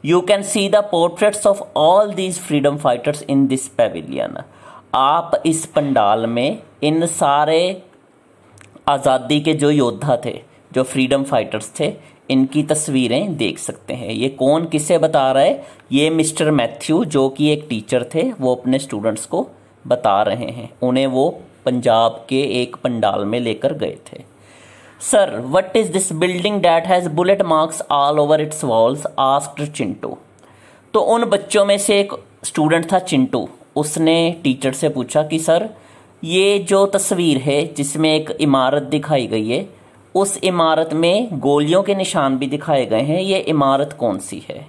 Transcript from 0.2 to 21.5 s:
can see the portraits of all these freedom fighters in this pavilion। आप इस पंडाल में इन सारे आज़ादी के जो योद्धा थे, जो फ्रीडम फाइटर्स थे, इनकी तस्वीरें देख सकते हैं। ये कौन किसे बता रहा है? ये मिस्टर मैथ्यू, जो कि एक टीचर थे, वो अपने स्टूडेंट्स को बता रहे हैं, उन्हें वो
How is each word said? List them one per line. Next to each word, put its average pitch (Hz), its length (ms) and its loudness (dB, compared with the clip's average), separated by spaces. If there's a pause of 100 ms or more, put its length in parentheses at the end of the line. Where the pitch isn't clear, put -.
can 202 200 0
see 196 300 -2
the 208 100 4 (120)
portraits 175 520 2
of 202 100 4 (220)
all 185 360 4
these 185 240 -4
freedom 143 480 0
fighters 139 440 -2
in 139 180 4
this 131 320 -4
pavilion। 76 640 -4 (520)
आप 147 520 0
इस 156 200 -2
पंडाल 117 600 2
में 127 360 -2 (200)
इन 160 240 0
सारे 160 760 0 (1040)
आज़ादी 139 520 2
के 156 140 0
जो 147 160 2
योद्धा 131 540 0
थे, - 180 -8 (300)
जो 131 100 0
फ्रीडम 135 420 0
फाइटर्स 107 560 -4
थे, 147 120 -2 (380)
इनकी 135 320 2
तस्वीरें 139 760 -2
देख 101 220 -4
सकते - 360 -10
हैं। 110 160 -10
ये 113 180 -2
कौन 139 360 0
किसे 165 340 0
बता 147 340 2
रहा 135 100 4
है? 220 240 0 (260)
ये 147 180 4
मिस्टर 160 400 0
मैथ्यू, 156 540 0
जो 139 240 2
कि 147 240 0
एक 147 180 -4
टीचर 120 440 -2
थे, 131 260 -2
वो 127 140 0
अपने 127 240 -2
स्टूडेंट्स 107 480 -6
को 208 220 -4 (380)
बता 107 360 2
रहे 120 220 -2
हैं, 113 260 -12 (120)
उन्हें 127 240 2
वो 135 340 0 (260)